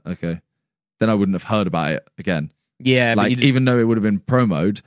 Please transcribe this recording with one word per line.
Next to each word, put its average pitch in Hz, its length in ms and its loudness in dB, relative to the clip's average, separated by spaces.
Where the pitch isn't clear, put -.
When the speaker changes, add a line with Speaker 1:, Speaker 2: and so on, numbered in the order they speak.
Speaker 1:
"Okay." 85 340 -6
Then 110 100 2
I 110 40 2
wouldn't 98 220 2
have 87 80 -8
heard 107 240 -2
about 80 240 -2
it 64 160 -6
again. 80 340 -4
Speaker 2:
Yeah, 127 360 2
but 104 80 2
Speaker 1:
Like, 107 80 2
Speaker 2:
you 127 60 0
d- 123 100 0
Speaker 1:
even 131 180 2
though 127 120 2
it 117 60 2
would 113 140 2
have 104 60 0
been 104 180 0
promoed, 101 640 0